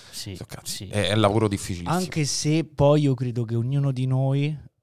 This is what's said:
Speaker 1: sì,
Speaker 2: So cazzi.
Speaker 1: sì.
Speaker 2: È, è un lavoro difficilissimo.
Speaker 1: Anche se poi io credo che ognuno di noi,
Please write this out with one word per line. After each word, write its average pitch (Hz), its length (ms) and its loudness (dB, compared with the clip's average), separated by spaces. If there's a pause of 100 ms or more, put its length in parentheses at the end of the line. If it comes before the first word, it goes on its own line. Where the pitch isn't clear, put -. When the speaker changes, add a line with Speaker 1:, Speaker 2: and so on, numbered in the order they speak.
(120)
Speaker 1:
sì, 95 240 -10
Speaker 2:
So - 100 -12
cazzi. - 300 -12
Speaker 1:
sì. 101 120 -12
Speaker 2:
È, 101 200 0
è 101 60 2
un 110 60 4
lavoro 107 280 4
difficilissimo. 95 480 -4
Speaker 1:
Anche 165 300 -2
se 151 380 0
poi 147 380 4
io 135 120 4
credo 120 300 -4
che 113 120 -4
ognuno 139 340 0
di 127 160 -2
noi, 135 500 0 (260)